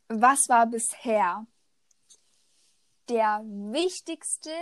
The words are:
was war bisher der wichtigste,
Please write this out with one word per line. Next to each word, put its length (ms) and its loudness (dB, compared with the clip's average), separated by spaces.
was 400 4
war 180 6
bisher 800 -2
der 360 0
wichtigste, 1080 -6